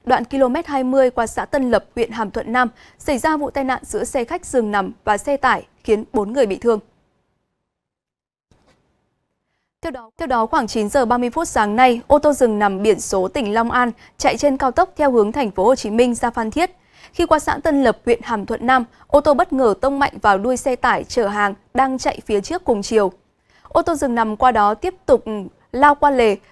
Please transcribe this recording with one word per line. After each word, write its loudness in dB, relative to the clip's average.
đoạn 0
ki-lô-mét -2
hai -4
mươi 2
qua -4
xã -8
Tân -2
Lập, 2
huyện -4
Hàm -6
Thuận -8
Nam, 2
xảy -4
ra 0
vụ -4
tai -4
nạn -4
giữa -6
xe -4
khách -8
giường 0
nằm -2
và 0
xe -2
tải, 0
khiến 0
bốn -2
người 2
bị -4
thương. 0
Theo -8
đó, -16
theo -8
đó, 0
khoảng 0
chín -4
giờ 2
ba 0
mươi -2
phút -4
sáng 0
nay, 4
ô 6
tô 4
giường 2
nằm 0
biển 2
số -2
tỉnh -4
Long 0
An 0
chạy 0
trên 0
cao -2
tốc 0
theo 2
hướng 2
thành -2
phố -2
Hồ 4
Chí -6
Minh 2
ra -2
Phan -4
Thiết. -2
Khi -2
qua 2
xã -2
Tân 2
Lập, 2
huyện 0
Hàm -6
Thuận -6
Nam, 2
ô 4
tô 2
bất 0
ngờ 2
tông -2
mạnh 0
vào 4
đuôi 0
xe -4
tải -2
chở -2
hàng -2
đang 0
chạy -4
phía 0
trước -8
cùng 0
chiều. 0
Ô 0
tô -2
giường -2
nằm -2
qua 2
đó 2
tiếp -6
tục 2
lao 4
qua 2
lề, 2